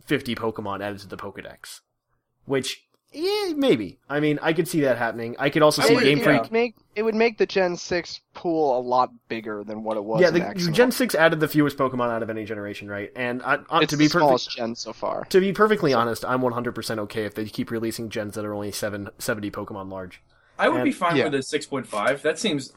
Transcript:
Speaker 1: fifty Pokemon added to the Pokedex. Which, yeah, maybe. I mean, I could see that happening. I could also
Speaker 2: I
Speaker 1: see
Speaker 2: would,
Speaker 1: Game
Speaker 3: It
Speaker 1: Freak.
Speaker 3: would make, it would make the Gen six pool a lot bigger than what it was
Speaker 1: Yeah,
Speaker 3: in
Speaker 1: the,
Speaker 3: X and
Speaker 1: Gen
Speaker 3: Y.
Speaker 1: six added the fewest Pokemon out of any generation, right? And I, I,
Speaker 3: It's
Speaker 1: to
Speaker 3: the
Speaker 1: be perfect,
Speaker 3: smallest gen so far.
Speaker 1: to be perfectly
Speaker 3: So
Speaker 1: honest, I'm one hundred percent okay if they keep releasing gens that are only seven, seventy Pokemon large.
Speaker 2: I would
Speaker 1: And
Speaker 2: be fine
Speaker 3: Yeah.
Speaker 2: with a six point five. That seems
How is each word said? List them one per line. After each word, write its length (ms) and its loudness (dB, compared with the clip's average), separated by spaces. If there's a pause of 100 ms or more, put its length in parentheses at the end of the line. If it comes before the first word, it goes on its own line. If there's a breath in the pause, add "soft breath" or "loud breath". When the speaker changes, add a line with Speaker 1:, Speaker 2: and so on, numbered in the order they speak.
Speaker 1:
fifty 280 -2
Pokemon 480 -6
added 180 -6
to 80 -18
the 100 -12
Pokedex. 640 -16 (640)
Which, 360 -2 (300)
yeah, 420 -2
maybe. 440 2 (100)
I 120 -2
mean, 200 2
I 140 0
could 120 0
see 140 -2
that 160 4
happening. 420 -4
I 120 0
could 120 4
also 200 6
Speaker 2:
I 40 4
Speaker 1:
see 100 8
Speaker 2:
would, 80 4
Speaker 1:
Game 140 6
Speaker 3:
It 60 -2
Speaker 1:
Freak. 180 6
Speaker 3:
would 100 -8
make, 220 0 (220)
it 60 -2
would 120 0
make 240 2
the 80 4
Gen 300 0
six 440 -4 (140)
pool 440 2
a 20 0
lot 300 2 (180)
bigger 360 -6
than 200 -8
what 120 -2
it 80 -4
was 180 0
Speaker 1:
Yeah, 60 8
Speaker 3:
in 60 2
Speaker 1:
the, 120 0
Speaker 3:
X 200 -6
and 80 -2
Speaker 1:
Gen 140 6
Speaker 3:
Y. 20 0
Speaker 1:
six 240 -2
added 260 4
the 80 0
fewest 280 2
Pokemon 340 0
out 120 -2
of 80 -6
any 140 -6
generation, 440 -8
right? 260 -8
And 280 -4
I, 160 0 (100)
I, 140 2
Speaker 3:
It's 80 0
Speaker 1:
to 60 -2
Speaker 3:
the 80 4
Speaker 1:
be 40 6
perfect, 120 2
Speaker 3:
smallest 360 4
gen 180 -4
so 180 -12
far. 340 -6
Speaker 1:
to 140 6
be 120 2
perfectly 400 4
Speaker 3:
So 60 4
Speaker 1:
honest, 260 0
I'm 160 0
one 120 2
hundred 220 -4
percent 260 -4
okay 240 -4
if 100 -6
they 100 -4
keep 260 -6
releasing 380 -4
gens 260 -6
that 100 -6
are 100 -4
only 180 -6
seven, 460 -6
seventy 320 -4
Pokemon 400 -10
large. 320 -12 (360 soft breath)
Speaker 2:
I 100 4
would 120 2
Speaker 1:
And 40 0
Speaker 2:
be 80 2
fine 240 0
Speaker 3:
Yeah. 80 4
Speaker 2:
with 100 -2
a 80 0
six 240 -4
point 200 -6
five. 360 -2
That 160 0
seems 380 -4